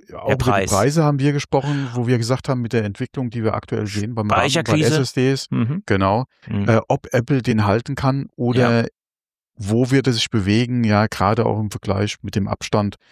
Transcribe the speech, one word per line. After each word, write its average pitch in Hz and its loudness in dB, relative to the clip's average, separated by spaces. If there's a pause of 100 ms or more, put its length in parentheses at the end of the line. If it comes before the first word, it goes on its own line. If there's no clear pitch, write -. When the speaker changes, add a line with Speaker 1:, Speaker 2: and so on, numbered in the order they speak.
(120)
Speaker 1:
auch - -10
über 135 2
Speaker 2:
Preis. 101 0
Speaker 1:
die 98 2
Preise 143 2
haben 147 2
wir 139 2
gesprochen, 143 -2
wo 120 -2
wir 123 2
gesagt 113 -2
haben, 127 -2
mit 117 -4
der 113 0
Entwicklung, 123 -6
die 117 -6
wir 107 0
aktuell 107 -4
sehen 104 -4
beim 110 -2
Rahmen 113 2
bei 139 0
Speaker 2:
Speicherkrise. - 2
Speaker 1:
S 156 2
S 131 -2
Ds, 135 0
Speaker 2:
Mhm. 135 -2
Speaker 1:
genau, 101 2 (240)
Speaker 2:
Mhm. 101 -2
Speaker 1:
äh, 113 4
ob - -2
Apple 127 2
den 113 0
halten 110 0
kann 135 -2 (100)
oder 120 2
Speaker 2:
Ja. - -2 (720)
Speaker 1:
wo 110 0
wird 131 4
es 127 2
sich - -2
bewegen, 117 2
ja, 107 4
gerade 110 0
auch 110 0
im 107 -4
Vergleich 101 -2
mit 98 -10
dem 98 0
Abstand - -2 (160)